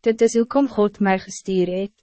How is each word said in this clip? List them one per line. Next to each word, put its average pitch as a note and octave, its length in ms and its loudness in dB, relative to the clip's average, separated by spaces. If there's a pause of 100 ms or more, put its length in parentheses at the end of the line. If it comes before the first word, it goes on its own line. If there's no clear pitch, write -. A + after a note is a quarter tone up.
Dit A3+ 220 0
is A3+ 120 2
hoekom B3+ 340 0
God G#3 320 -2
mij F#3+ 180 2
gestuur F#3 480 -4
het. F#3+ 260 -6 (100)